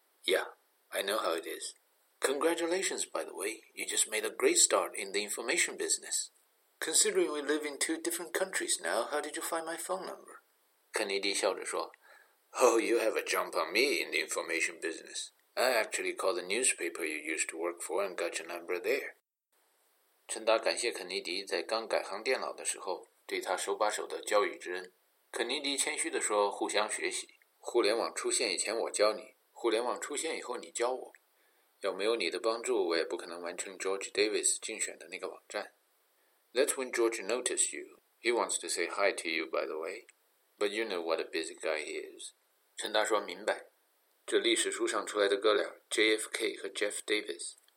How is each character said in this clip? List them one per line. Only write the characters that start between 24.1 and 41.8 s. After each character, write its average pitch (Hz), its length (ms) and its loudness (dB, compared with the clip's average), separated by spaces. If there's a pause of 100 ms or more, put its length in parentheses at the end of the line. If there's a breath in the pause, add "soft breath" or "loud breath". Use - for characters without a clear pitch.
教 104 220 4
育 85 140 -2
之 87 160 -8
恩。 92 200 -8 (380)
肯 117 160 -2
尼 139 120 -2
迪 143 180 -2
谦 151 200 0
虚 160 120 -2
地 117 120 -2
说 104 300 4
：“互 107 160 -2
相 104 220 2
学 90 200 -2
习， - 200 -6 (300)
互 - 220 2
联 104 140 4
网 92 180 0
出 - 180 -4
现 110 220 2
以 82 40 0
前 104 200 -2
我 92 140 -2
教 107 220 4
你； - 220 -10 (160)
互 - 180 0
联 110 140 4
网 117 180 -2
出 147 160 -6
现 151 200 -4
以 87 40 -6
后 123 160 -6
你 90 140 -12
教 120 200 0
我。 127 220 -6 (680 soft breath)
要 98 120 0
没 95 100 -4
有 113 120 4
你 95 140 2
的 87 100 -2
帮 113 220 2
助， 113 260 2
我 82 100 4
也 80 80 4
不 - 100 -2
可 90 120 -8
能 87 140 -8
完 87 140 -6
成 95 220 -10
George 95 340 -4
Davis 101 480 2
竞 107 220 -8
选 - 160 -6
的 - 120 -18
那 92 100 -8
个 92 100 -4
网 - 180 -12
站。” - 260 -6 (800 soft breath)
That's 139 200 4
when 127 180 -4
George 113 340 2
noticed 117 520 0
you. - 240 -14 (180)
He 117 140 2
wants 98 280 0
to 87 60 -8
say 85 200 0
hi 98 260 2
to - 160 -4
you, 80 160 0
by 78 200 -2
the 78 120 -6
way. 90 300 -8 (500)
But 101 120 0
you 107 160 -2
know 92 180 -2
what 82 160 2
a 80 40 -4
busy 80 360 -4
guy 78 260 -2